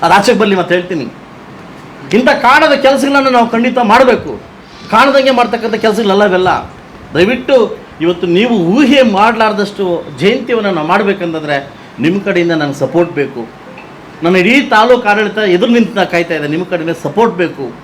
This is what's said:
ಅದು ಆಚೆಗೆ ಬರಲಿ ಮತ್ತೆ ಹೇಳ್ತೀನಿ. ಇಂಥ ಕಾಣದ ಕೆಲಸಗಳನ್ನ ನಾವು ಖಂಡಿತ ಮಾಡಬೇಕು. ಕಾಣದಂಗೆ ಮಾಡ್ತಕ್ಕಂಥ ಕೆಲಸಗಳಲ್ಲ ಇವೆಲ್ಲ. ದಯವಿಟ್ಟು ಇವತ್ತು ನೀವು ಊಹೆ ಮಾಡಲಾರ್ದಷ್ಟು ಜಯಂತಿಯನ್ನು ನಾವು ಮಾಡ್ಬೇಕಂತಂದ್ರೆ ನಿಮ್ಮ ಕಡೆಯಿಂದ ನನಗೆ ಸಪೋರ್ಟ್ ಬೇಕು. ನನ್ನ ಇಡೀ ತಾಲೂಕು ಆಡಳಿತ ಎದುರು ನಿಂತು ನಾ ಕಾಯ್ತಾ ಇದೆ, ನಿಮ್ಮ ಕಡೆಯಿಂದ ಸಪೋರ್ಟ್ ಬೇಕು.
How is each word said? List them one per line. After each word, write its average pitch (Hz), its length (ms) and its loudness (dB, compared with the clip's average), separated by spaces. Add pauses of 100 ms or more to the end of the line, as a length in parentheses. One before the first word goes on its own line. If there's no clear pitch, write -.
ಅದು 165 140 2
ಆಚೆಗೆ 202 240 2
ಬರಲಿ 202 200 2
ಮತ್ತೆ 170 140 -2
ಹೇಳ್ತೀನಿ. 175 300 -4 (1120)
ಇಂಥ 254 120 2 (160)
ಕಾಣದ 302 280 4 (120)
ಕೆಲಸಗಳನ್ನ 269 520 2
ನಾವು 233 160 4
ಖಂಡಿತ 240 240 0 (140)
ಮಾಡಬೇಕು. 247 400 2 (600)
ಕಾಣದಂಗೆ 269 460 2
ಮಾಡ್ತಕ್ಕಂಥ 226 460 -2
ಕೆಲಸಗಳಲ್ಲ 208 460 2
ಇವೆಲ್ಲ. 180 200 0 (680)
ದಯವಿಟ್ಟು 247 400 0 (460)
ಇವತ್ತು 175 240 -2 (120)
ನೀವು 233 180 2 (180)
ಊಹೆ 269 280 4 (160)
ಮಾಡಲಾರ್ದಷ್ಟು 214 680 -2 (340)
ಜಯಂತಿಯನ್ನು 220 580 -2
ನಾವು 156 160 -4
ಮಾಡ್ಬೇಕಂತಂದ್ರೆ 170 640 -4 (480)
ನಿಮ್ಮ 175 120 0 (100)
ಕಡೆಯಿಂದ 175 240 0 (100)
ನನಗೆ 139 220 -4
ಸಪೋರ್ಟ್ 165 360 -2
ಬೇಕು. 123 220 -6 (840)
ನನ್ನ 175 200 2
ಇಡೀ 214 100 2 (220)
ತಾಲೂಕು 214 360 4
ಆಡಳಿತ 208 260 -2 (180)
ಎದುರು 214 220 2
ನಿಂತು 220 220 0
ನಾ 185 40 2 (100)
ಕಾಯ್ತಾ 170 260 -2
ಇದೆ, 147 160 -6
ನಿಮ್ಮ 175 160 -4
ಕಡೆಯಿಂದ 165 240 -4 (100)
ಸಪೋರ್ಟ್ 208 380 0
ಬೇಕು. 139 220 -6 (180)